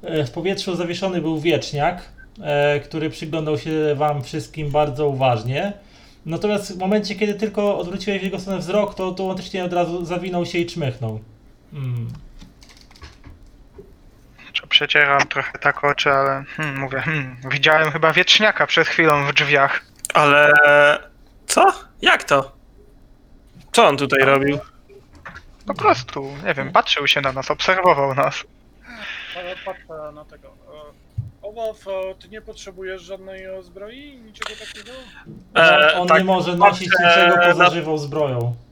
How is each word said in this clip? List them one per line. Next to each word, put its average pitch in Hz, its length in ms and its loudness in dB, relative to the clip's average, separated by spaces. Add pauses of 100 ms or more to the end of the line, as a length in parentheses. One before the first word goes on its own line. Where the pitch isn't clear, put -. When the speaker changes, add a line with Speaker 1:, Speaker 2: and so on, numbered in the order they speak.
Speaker 1:
E, 156 220 -2
w 123 60 -10
powietrzu 180 460 -4
zawieszony 175 440 -4
był 156 200 -2
wieczniak, 156 680 -2 (340)
e, 147 380 0
który 156 300 -6
przyglądał 151 480 -4
się 165 120 -8 (240)
wam 143 280 -2
wszystkim 147 480 -8
bardzo 147 380 0
uważnie. 131 640 -2 (540)
Natomiast 196 500 -4
w - 20 -12
momencie, 208 360 -2
kiedy 202 200 -2
tylko 208 440 -2
odwróciłeś 190 420 -6
w 185 40 -8
jego 185 160 -4
stronę 190 180 -6
wzrok, 190 360 -2
to, - 0 -
to 190 100 -6
automatycznie 185 600 -6
od 180 80 -4
razu 175 320 -2
zawinął 180 420 -4
się 175 120 -4
i 175 80 -2
czmychnął. 120 540 -6 (520)
Mm. 123 360 -8 (2500)
Speaker 2:
Przecieram 143 600 2
trochę - 300 -8
tak - 260 0
oczy, 143 260 2
ale, 139 340 0 (120)
hmm, 147 240 -6
mówię, 135 200 -6
hmm, 143 360 -6 (140)
widziałem 156 420 2
chyba 160 200 2
wieczniaka 180 540 2
przed - 220 2
chwilą 147 380 2
w 143 60 -2
drzwiach. 139 500 2 (320)
Speaker 3:
Ale 147 380 6 (920)
co? 370 260 4 (300)
Jak 349 220 2
to? 139 280 0 (1200)
Co 226 160 6
on 139 80 2
tutaj 139 240 0
robił? 135 380 4 (1080)
Speaker 2:
Po - 80 -6
prostu, 143 600 -2 (120)
nie 175 80 0
wiem, 135 180 -8
patrzył 185 340 2
się 143 140 2
na 135 120 -2
nas, 131 180 -6
obserwował 151 640 2
nas. 143 300 -2 (920)
Speaker 4:
Ale 180 180 -12 (100)
patrzę 156 500 -14
na 151 100 -20
tego, - 240 -20
e, - 1000 -16
Olaf, 220 300 -8 (120)
e, 190 340 -6
ty - 60 -20
nie 214 140 -16
potrzebujesz 190 600 -14
żadnej, 190 420 -16
e, 190 180 -14
zbroi? 220 600 -20
Niczego 214 260 -14 (160)
takiego? 214 240 -18 (640)
Speaker 1:
No, 175 80 4
Speaker 3:
E, 156 320 6
Speaker 1:
on 175 140 -2
Speaker 3:
tak, 165 100 6
Speaker 1:
nie 185 60 2
może 175 320 0
nosić 190 320 4 (140)
Speaker 3:
patrzę 175 240 6
Speaker 1:
niczego 175 200 6
poza 175 180 6
Speaker 3:
na 175 60 6
Speaker 1:
żywą 156 280 -4
zbroją. 135 560 -2 (180)